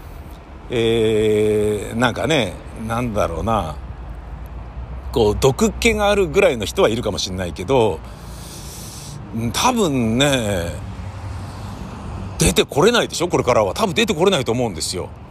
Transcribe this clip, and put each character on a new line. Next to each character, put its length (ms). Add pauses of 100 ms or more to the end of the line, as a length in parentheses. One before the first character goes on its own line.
(680)
え 1200
ー、 40
な 140
ん 20
か 140
ね、 260 (340)
な 140
ん 120
だ 140
ろ 140
う 20
な、 320 (1400)
こ 200
う、 80
毒 320
気 220
が 160
あ 60
る 120
ぐ 140
ら 100
い 60
の 80
人 160
は 80
い 60
る 80
か 80
も 60
し 140
ん 40
な 100
い 80
け 120
ど、 340 (1400)
う 100
ん、 60
多 200
分 460
ね、 540 (1700)
出 160
て 120
こ 160
れ 100
な 120
い 40
で 80
し 60
ょ、 60
こ 100
れ 60
か 100
ら 100
は。 100
多 120
分 80
出 120
て 80
こ 120
れ 60
な 80
い 60
と 60
思 160
う 20
ん 40
で 80
す 140
よ。 140 (220)